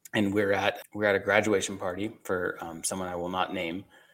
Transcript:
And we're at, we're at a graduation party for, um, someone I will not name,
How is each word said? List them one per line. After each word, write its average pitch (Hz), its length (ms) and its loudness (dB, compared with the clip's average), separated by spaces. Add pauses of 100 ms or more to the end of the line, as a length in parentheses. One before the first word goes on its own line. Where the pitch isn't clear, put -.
(140)
And 101 220 2
we're 101 180 4
at, 101 300 0 (100)
we're 104 120 0
at 101 100 6
a 98 40 2
graduation 101 600 2
party 98 320 -4 (120)
for, 90 380 -2
um, 82 220 -8
someone 95 240 -4
I 90 80 -6
will 87 140 -4
not 92 260 -2
name, 90 300 -4 (280)